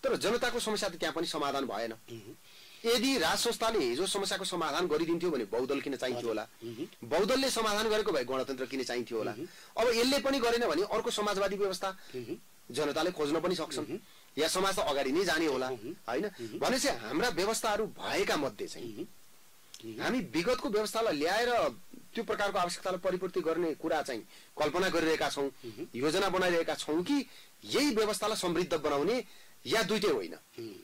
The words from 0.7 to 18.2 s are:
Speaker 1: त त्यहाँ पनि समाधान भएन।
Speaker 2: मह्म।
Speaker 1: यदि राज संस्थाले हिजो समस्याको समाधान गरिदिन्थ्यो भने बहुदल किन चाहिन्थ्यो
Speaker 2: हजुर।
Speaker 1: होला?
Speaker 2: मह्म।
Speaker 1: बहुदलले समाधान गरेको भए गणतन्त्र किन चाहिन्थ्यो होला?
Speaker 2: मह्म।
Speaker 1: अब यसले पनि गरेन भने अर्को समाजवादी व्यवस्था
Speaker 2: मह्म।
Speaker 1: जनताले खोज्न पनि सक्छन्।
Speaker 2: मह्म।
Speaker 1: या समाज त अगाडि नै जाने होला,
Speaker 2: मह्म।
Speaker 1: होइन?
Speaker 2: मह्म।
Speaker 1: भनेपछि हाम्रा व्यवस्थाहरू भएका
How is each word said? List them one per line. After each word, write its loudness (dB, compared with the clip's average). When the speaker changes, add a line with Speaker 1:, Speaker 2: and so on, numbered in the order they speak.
Speaker 1:
त -10
त्यहाँ -2
पनि -2
समाधान 0
भएन। -4
Speaker 2:
मह्म। -14
Speaker 1:
यदि 4
राज 2
संस्थाले 2
हिजो 0
समस्याको -2
समाधान 0
गरिदिन्थ्यो 2
भने 0
बहुदल 0
किन -2
चाहिन्थ्यो -2
Speaker 2:
हजुर। -2
Speaker 1:
होला? -2
Speaker 2:
मह्म। -8
Speaker 1:
बहुदलले 2
समाधान 2
गरेको 2
भए 2
गणतन्त्र -2
किन -4
चाहिन्थ्यो -4
होला? -2
Speaker 2:
मह्म। -8
Speaker 1:
अब 4
यसले 4
पनि 0
गरेन 2
भने 2
अर्को -2
समाजवादी 0
व्यवस्था -2
Speaker 2:
मह्म। -8
Speaker 1:
जनताले 0
खोज्न 0
पनि 2
सक्छन्। -4
Speaker 2:
मह्म। -6
Speaker 1:
या 2
समाज 2
त 0
अगाडि 2
नै 4
जाने 2
होला, 0
Speaker 2:
मह्म। -8
Speaker 1:
होइन? 0
Speaker 2:
मह्म। -8
Speaker 1:
भनेपछि 2
हाम्रा 0
व्यवस्थाहरू 0
भएका -2